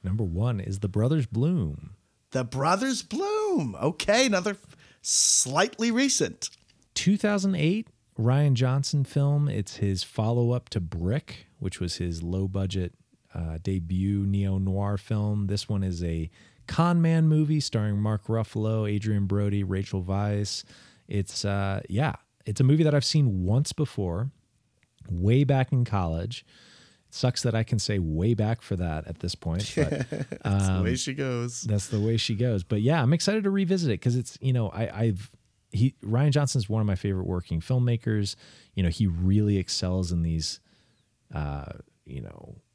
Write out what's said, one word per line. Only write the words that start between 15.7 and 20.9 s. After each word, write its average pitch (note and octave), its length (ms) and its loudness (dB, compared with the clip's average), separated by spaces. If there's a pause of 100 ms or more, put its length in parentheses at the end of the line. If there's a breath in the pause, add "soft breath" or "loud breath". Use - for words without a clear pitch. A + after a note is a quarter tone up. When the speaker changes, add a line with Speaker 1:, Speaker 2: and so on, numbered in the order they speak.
Speaker 1:
is F2 180 -2
a E2 260 -2 (380 soft breath)
con E3+ 340 2
man E3 280 4
movie D#3 320 4
starring G#2+ 380 0
Mark G#2+ 280 0
Ruffalo, A2 640 0
Adrian G#2 360 0
Brody, G2+ 360 2
Rachel F#2+ 400 -2
Weisz. G2+ 640 -2 (420 loud breath)